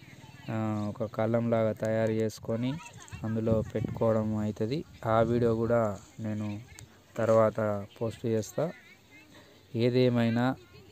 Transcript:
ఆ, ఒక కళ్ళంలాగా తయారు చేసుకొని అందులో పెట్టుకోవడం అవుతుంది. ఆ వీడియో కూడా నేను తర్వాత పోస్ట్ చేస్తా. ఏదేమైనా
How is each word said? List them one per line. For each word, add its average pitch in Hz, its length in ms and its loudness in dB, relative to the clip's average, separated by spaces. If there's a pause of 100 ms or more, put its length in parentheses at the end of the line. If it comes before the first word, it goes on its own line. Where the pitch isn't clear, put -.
(500)
ఆ, 107 380 -2
ఒక 104 260 -6
కళ్ళంలాగా 113 580 2
తయారు 110 380 0
చేసుకొని 113 640 -2 (500)
అందులో 110 380 0 (120)
పెట్టుకోవడం 110 640 0
అవుతుంది. 107 480 -4 (220)
ఆ 113 140 4
వీడియో 117 340 4
కూడా 113 440 0 (220)
నేను 107 400 -6 (560)
తర్వాత 110 680 2 (140)
పోస్ట్ 117 260 -6
చేస్తా. 113 440 -2 (1040)
ఏదేమైనా 120 840 2 (360)